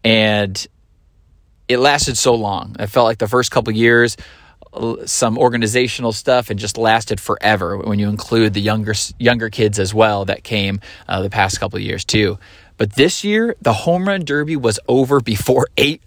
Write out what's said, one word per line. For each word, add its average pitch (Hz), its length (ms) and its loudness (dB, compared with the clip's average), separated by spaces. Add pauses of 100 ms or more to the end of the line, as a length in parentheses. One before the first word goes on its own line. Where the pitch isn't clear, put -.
And 107 640 0 (1000)
it 123 80 2
lasted 143 400 2
so 127 180 2
long. 104 440 -4
I 104 80 -6
felt 120 180 4
like 113 140 0
the 113 100 -2
first 123 220 0
couple 117 200 -2
years, 117 460 2 (560)
l-, - 320 -8
some 117 320 -2
organizational 120 720 0
stuff, 123 380 0
and 101 100 -6
just 104 180 -8
lasted 110 440 0
forever 98 560 0
when 101 220 -2
you 104 100 0
include 107 460 0
the 104 60 -2
younger 107 300 -2
s-, - 280 -4
younger 117 300 2
kids 104 300 0
as 95 140 -2
well 104 320 4
that 95 180 -4
came, 98 380 -4 (260)
uh, 95 140 -4
the 98 80 -2
past 98 300 0
couple 104 180 -4
of 104 60 -6
years 98 200 -6
too. 104 360 0 (380)
But 107 160 -2
this 156 300 2
year, 220 380 0
the 120 120 2
home 180 340 0
run 196 160 -2
derby 147 320 -2
was 120 320 0
over 131 320 4
before - 520 0
<laughs> - 60 -8
eight 147 300 0